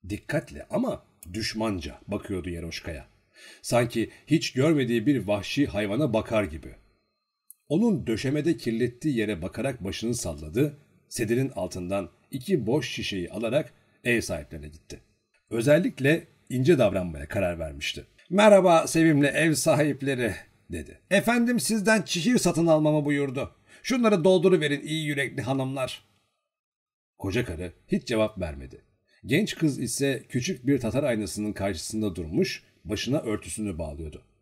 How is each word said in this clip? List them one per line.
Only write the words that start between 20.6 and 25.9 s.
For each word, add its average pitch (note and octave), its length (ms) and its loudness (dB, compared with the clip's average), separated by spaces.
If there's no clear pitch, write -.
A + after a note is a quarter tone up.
dedi. - 280 -10
"Efendim A#3 480 2
sizden G#3+ 420 2
çihir F#3+ 360 0
satın E3+ 300 2
almamı D3+ 380 4
buyurdu. C#3 460 -2
Şunları A3 400 2
dolduruverin D#3+ 640 4
iyi D#3 180 -4
yürekli C#3 360 -4
hanımlar." C3 600 -4